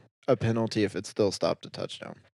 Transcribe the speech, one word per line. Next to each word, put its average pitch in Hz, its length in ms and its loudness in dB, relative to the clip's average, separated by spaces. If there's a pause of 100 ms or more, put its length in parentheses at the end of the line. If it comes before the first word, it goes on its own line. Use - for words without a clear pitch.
(280)
a 131 80 6
penalty 113 480 0
if 98 120 0
it's - 140 -8
still 101 220 2
stopped - 360 -2
a - 20 -14
touchdown. - 460 -10 (200)